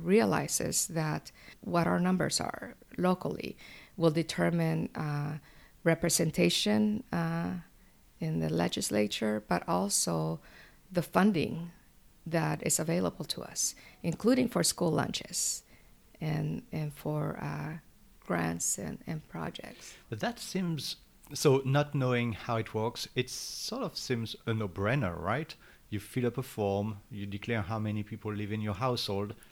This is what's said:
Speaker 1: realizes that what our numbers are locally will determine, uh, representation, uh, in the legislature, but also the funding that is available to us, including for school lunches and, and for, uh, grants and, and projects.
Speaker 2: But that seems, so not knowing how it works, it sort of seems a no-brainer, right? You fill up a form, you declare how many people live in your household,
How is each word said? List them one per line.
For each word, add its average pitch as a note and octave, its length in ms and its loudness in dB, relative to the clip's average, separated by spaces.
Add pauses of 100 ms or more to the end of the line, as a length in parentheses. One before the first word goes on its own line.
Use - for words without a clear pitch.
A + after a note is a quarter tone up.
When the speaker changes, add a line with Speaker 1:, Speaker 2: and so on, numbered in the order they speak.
Speaker 1:
realizes E3+ 840 4
that D#3 440 -2 (300)
what E3+ 240 2
our F3 140 4
numbers F3 420 2
are - 320 -6 (240)
locally - 580 0 (420)
will E3 120 6
determine, E3 880 2
uh, D3+ 420 -4 (460)
representation, F3 1200 4 (100)
uh, E3+ 360 0 (680)
in D#3+ 200 0
the D#3+ 100 0
legislature, G3+ 960 0
but F3 200 2
also E3+ 720 0 (520)
the F3+ 120 0
funding E3+ 640 2 (560)
that D#3+ 400 0
is - 140 2
available E3+ 460 0
to - 180 -8
us, - 320 -4 (260)
including A#3 480 2
for F3 140 2
school E3 280 2
lunches - 720 -2 (580)
and, D3+ 520 -2
and D3+ 220 -4
for, D3+ 480 -4
uh, D3+ 360 -6 (480)
grants E3+ 520 -2
and, G3 200 -6 (100)
and D#3+ 220 -6
projects. - 640 -10 (160)
Speaker 2:
But A2 100 -8
that A#3 200 -4
seems, E3+ 580 -4 (360)
so C3+ 300 6
not C#3+ 320 2
knowing B2 380 2
how A#2 240 -2
it A2 160 -4
works, A2 420 -2
it B2+ 140 0
sort - 540 -8
of F3+ 140 -6
seems A#2 380 -4 (100)
a A#2 80 0
no-brainer, G#2 640 0
right? A2 360 -2 (360)
You G#2 100 -2
fill B2 260 -2
up A#2+ 120 2
a C3 60 -2
form, G#2 540 0 (120)
you G2+ 160 -8
declare G2+ 360 -2
how A2 180 -2
many G#2+ 240 -2
people G#2+ 300 -8
live G#2 180 -4
in G#2+ 100 -2
your G#2+ 120 -2
household, G#2 600 -2 (180)